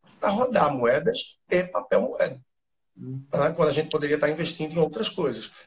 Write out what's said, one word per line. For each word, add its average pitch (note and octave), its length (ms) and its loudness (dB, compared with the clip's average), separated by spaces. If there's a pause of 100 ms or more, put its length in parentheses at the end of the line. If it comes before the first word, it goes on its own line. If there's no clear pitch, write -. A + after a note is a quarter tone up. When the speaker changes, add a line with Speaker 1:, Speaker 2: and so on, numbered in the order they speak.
(200)
Speaker 1:
pra G#3 100 0
rodar G3+ 440 2
moedas C#3 640 0 (120)
e F3+ 140 4
papel - 380 0
moeda. - 400 -2 (580)
Speaker 2:
Hum. C3 300 -10
Speaker 1:
Tá? C#3+ 220 0
Quando E3+ 180 2
a D3 40 0
gente D#3 180 -2
poderia D3 240 0
estar D3 140 0
investindo D#3 440 -4
em E3+ 60 -2
outras C#3+ 280 0
coisas. B2+ 440 -4 (160)